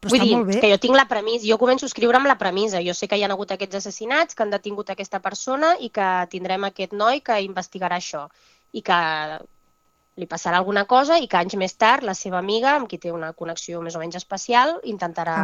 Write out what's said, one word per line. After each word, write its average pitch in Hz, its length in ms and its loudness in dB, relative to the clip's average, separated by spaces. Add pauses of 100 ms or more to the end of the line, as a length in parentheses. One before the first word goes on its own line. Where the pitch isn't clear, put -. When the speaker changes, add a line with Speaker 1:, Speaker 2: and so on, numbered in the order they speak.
Speaker 1:
Però 202 120 -4
Speaker 2:
vull 254 80 6
Speaker 1:
està 240 80 4
Speaker 2:
dir, 233 80 6
Speaker 1:
molt 214 160 0
bé. 202 80 2
Speaker 2:
que 214 100 6
jo 196 80 6
tinc 254 180 4
la 269 120 6
premissa, 220 400 -2
jo 214 100 4
començo 254 280 2
a 240 40 -6
escriure 240 280 4
amb 277 100 4
la 262 100 4
premissa. 190 460 -2
Jo 175 100 -2
sé 196 140 -6
que 208 100 0
hi 208 60 2
ha 196 80 0
hagut 196 200 -6
aquests 190 280 -6
assassinats, 254 560 -2
que 233 80 0
han 208 80 -4
detingut 208 400 -6
aquesta 190 320 -8
persona 269 560 0
i 247 100 -8
que 196 180 0 (220)
tindrem 185 380 -4
aquest 190 240 -8
noi 220 320 2
que 226 180 0
investigarà 185 540 -6
això 151 300 -8 (500)
i 214 80 -8
que 180 140 2 (1200)
li 180 100 -8
passarà 170 280 -2
alguna 196 320 0
cosa 285 320 6
i 254 80 -6
que - 80 0
anys 180 240 0
més 185 160 -2
tard 254 280 4
la 196 120 -2
seva 185 220 -4
amiga, 220 380 2
amb 254 120 -2
qui 180 100 -10
té 175 140 -8
una 165 240 -8
connexió 170 480 -8
més 165 120 -8
o 160 40 -6
menys 170 160 -8
especial, 240 680 0
intentarà 175 600 -4